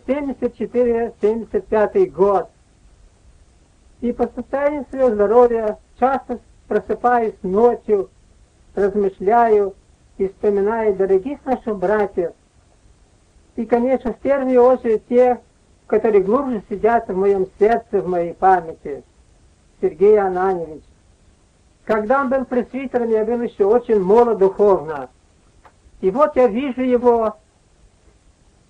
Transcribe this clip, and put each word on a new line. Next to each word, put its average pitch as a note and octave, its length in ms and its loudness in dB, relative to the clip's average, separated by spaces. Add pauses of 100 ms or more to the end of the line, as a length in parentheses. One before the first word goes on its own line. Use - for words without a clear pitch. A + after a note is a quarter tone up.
семьдесят C4 480 -6
четыре, A#3 640 -2
семьдесят G#3+ 460 -4
пятый G#3 400 0
год. F3+ 420 0 (1500)
И A#3+ 100 -4
по A#3+ 160 -4
состоянию C#4 640 -6
своего C4 240 0
здоровья A3 640 2 (220)
часто B3+ 400 -2 (280)
просыпаюсь A3+ 760 -2
ночью, G#3 680 0 (640)
размышляю G3+ 1040 0 (420)
и F#3+ 100 -2
вспоминаю G#3 680 -2
дорогих F#3+ 500 -2
наших A#3 320 -4
братьев. F#3+ 540 -2 (1300)
И, A3+ 100 -6
конечно, B3 440 -2
в - 60 -10
первую C4 460 0
очередь A#3+ 420 0
тех, B3 320 2 (500)
которые G#3 340 2
глубже A#3 480 -2
сидят A3 380 0
в F#3 100 -6
моем G3 300 0 (100)
сердце, G#3+ 440 0
в E3 60 -6
моей E3+ 280 -4
памяти. E3 680 -2 (800)
Сергей G3 380 4
Ананьевич. F3+ 640 -4 (1000)
Когда A3 380 -2
он C4 80 -2
был C4 160 -2
пресвитером, B3 640 -6
я A3 160 0
был A#3+ 160 -4
еще G#3 260 -2
очень A3+ 320 2
молод G#3+ 380 2
духовно. F#3+ 720 0 (920)
И F#3+ 100 0
вот C#4+ 240 0
я B3+ 100 4
вижу B3 360 -2
его A#3 560 0 (1300)